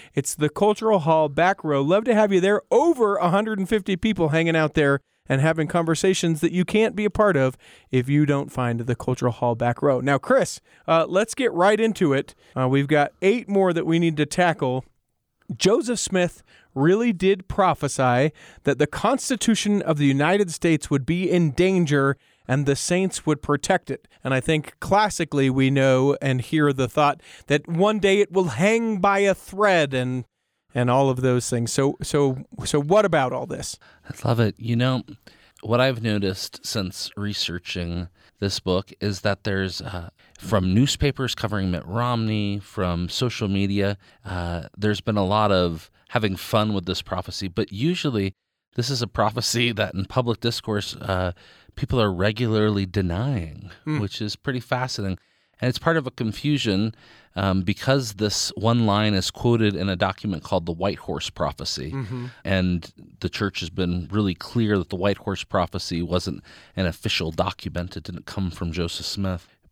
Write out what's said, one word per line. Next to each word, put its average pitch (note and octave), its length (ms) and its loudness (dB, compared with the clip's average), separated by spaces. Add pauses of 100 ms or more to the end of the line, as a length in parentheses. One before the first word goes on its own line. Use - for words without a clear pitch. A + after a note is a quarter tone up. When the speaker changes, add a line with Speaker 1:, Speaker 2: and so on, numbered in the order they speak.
(140)
Speaker 1:
It's - 220 -2
the D3+ 140 0
Cultural G#3+ 500 2
Hall D#3 300 2
back E3+ 340 2
row. C#3+ 180 2
Love F3+ 240 2
to B3+ 80 2
have G#3 180 4
you F#3 80 4
there. G3 300 4
Over B3 460 4
a F3 140 0
hundred G#3+ 280 0
and F#3+ 100 -2
fifty G#3 280 0
people F3+ 340 0
hanging E3 260 2
out D#3 200 2
there C#3+ 240 4 (280)
and C3+ 140 0
having D#3+ 260 2
conversations E3 720 0
that E3+ 100 2
you F3 140 2
can't G#3+ 300 2
be G#3 100 0
a G3+ 40 0
part G3+ 280 2
of C3 200 2 (320)
if B2+ 200 2
you D3 160 4
don't C#3 260 0
find A#2+ 300 -2
the A#2+ 140 -2
Cultural B2+ 360 -2
Hall A#2+ 240 0
back A#2+ 260 -2
row. C#3 200 2
Now, C#3 180 2
Chris, - 400 0 (280)
uh, E3 200 4
let's G3 260 0
get - 200 -2
right G3+ 260 4
into G3 340 2
it. - 220 -2 (200)
Uh, C3 120 2
we've C#3 200 4
got D3 260 2 (100)
eight G#3+ 260 2
more F#3+ 240 2
that E3 140 -2
we E3 100 2
need E3 200 2
to D3+ 100 2
tackle. D3 560 0 (720)
Joseph A3+ 440 2
Smith - 440 -2 (300)
really G3 400 2
did F#3 360 0
prophesy C#3+ 840 2 (320)
that C#3 140 0
the D3 100 2
Constitution G#3 920 0
of D#3 160 -2
the D3 80 2
United E3 460 2
States D#3+ 380 0
would C3+ 160 0
be F3 240 0
in E3+ 220 4
danger D3 640 2 (320)
and C3+ 180 0
the C#3 100 2
saints F3+ 500 -2
would D3+ 160 0
protect D3 500 0
it. - 160 -12 (160)
And C3 100 -2
I C3 60 2
think D3+ 400 -2
classically E3+ 720 0
we C3+ 200 2
know C3+ 520 2
and C3 200 0
hear D3 320 2
the C3 140 -2
thought D3 340 0 (260)
that D3+ 200 0
one G3 320 2
day G3 220 4
it G3 100 -2
will F#3 180 2
hang G#3+ 500 2
by G3 200 2
a G3 160 4
thread F#3 580 2
and, B2+ 300 -2 (500)
and B2 160 2
all C3+ 200 4
of B2+ 100 0
those B2+ 300 2
things. A#2 240 -2
So, C#3 280 0
so, C#3 360 0 (260)
so D3 180 0
what F#3+ 220 4
about D3 300 0
all B2+ 120 -6
this? - 320 -10 (320)
Speaker 2:
I - 180 -8
love A#2+ 120 2
it. A2 180 2
You A#2 200 -2
know, B2+ 260 0 (580)
what A#2 200 2
I've B2+ 200 0
noticed G2+ 640 -4
since - 520 -6
researching F2 880 -6 (320)
this G2 200 -2
book F#2 400 -2
is G2+ 220 -4
that G2+ 220 -2
there's, F#2+ 380 -4
uh, F2 280 -10 (300)
from F#2 340 0
newspapers C3 600 0
covering G2 340 -4
Mitt F2 160 -4
Romney, G#2+ 760 -2
from F2 480 -4
social A2+ 400 -4
media, G2 500 0 (280)
uh, F2 380 -6 (120)
there's G#2 260 0
been G#2+ 160 -2
a G2 80 2
lot G#2 260 2
of F2 400 0 (180)
having A2 260 -2
fun G#2+ 380 -2
with F#2 140 -4
this F#2 160 -4
prophecy, F#2 440 -8
but G2 240 -6
usually A#2 600 -2 (420)
this A#2+ 140 -4
is A#2+ 140 -4
a A2 40 -4
prophecy A#2 640 0
that G#2 220 -4
in F#2 120 -4
public A#2+ 340 -2
discourse, A2 560 -4
uh, F#2 380 -2 (420)
people B2+ 260 -2
are G#2 100 2
regularly G#2+ 760 0
denying, F2+ 840 -4 (160)
Speaker 1:
Hmm. D#3 140 -4
Speaker 2:
which G2+ 220 -6
is G#2 140 -6
pretty B2+ 240 -6
fascinating. A#2 600 -4 (420)
And B2 80 0
it's - 80 -2
part E3 180 0
of C#3 120 -2
a - 40 -10
confusion, A2+ 840 -2 (400)
um, F#2+ 260 2
because A2+ 520 -2
this G2+ 420 -2
one A#2 320 2
line G#2 260 2
is F#2 160 0
quoted A2 460 2
in F#2 140 -2
a F#2 60 -2
document F#2+ 480 -2
called F2 220 -2
the F2 60 -4
White F2+ 280 -2
Horse - 300 -8
Prophecy. - 640 -6
Speaker 1:
Mm-hmm. B2 340 -8 (180)
Speaker 2:
And F#2 480 0 (280)
the F2 100 -4
church - 300 -4
has E2+ 100 -8
been F2+ 420 -2
really G2+ 220 0
clear G#2 460 0
that E2+ 100 -4
the G2+ 60 -8
White F#2+ 240 -2
Horse - 240 -6
Prophecy F2+ 580 -4
wasn't F2 420 -4 (320)
an F#2 120 0
official E2 440 -4
document. F2+ 640 -6
It - 80 -12
didn't - 220 -14
come F#2+ 240 -4
from E2+ 220 -6
Joseph E2+ 340 -6
Smith. F#2 420 -6 (240)